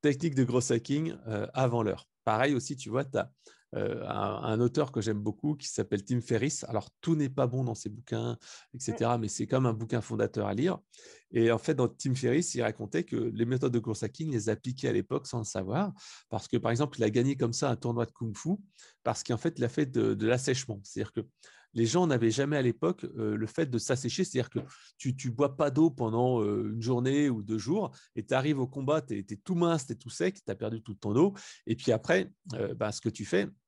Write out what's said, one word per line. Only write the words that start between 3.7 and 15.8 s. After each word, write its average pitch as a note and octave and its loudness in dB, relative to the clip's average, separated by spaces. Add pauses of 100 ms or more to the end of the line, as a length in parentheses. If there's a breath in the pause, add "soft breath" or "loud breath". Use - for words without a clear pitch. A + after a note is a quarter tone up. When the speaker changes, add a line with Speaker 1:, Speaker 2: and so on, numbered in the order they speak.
Speaker 1:
euh, - -4
un, G#2 -2
un A2+ 2
auteur C3 2
que A#2 -2
j'aime G#2 0
beaucoup A2 -2
qui - -14
s'appelle G2+ -2
Tim B2 0
Ferriss. A#2 -2
Alors, - -4 (100)
tout E3 0
n'est C#3+ 0
pas C3+ 2
bon B2+ -2
dans A#2 -2
ses - -8
bouquins, A2+ -6 (360 loud breath)
et B2 -12
cetera, A#2 0
Speaker 2:
Mm. A2+ 0
Speaker 1:
mais G#2+ -2
c'est - -4
comme C3 4
un A#2 4
bouquin A2+ -2
fondateur G#2+ 0
à G2 -2
lire. D#3 0 (540 loud breath)
Et A2+ 4
en A#2 2
fait, D3+ 0
dans B2+ 2
Tim - -2
Ferriss, C3 0
il B2 -2
racontait A2+ -2
que - -6
les A2+ 0
méthodes B2+ 0
de A#2 2
gros G#2+ -4
hacking, D#3+ -6
les A2 0
appliquait B2+ -2
à - 2
l'époque A#2+ -2
sans B2 -6
le A2 -4
savoir. C3+ -2 (360 loud breath)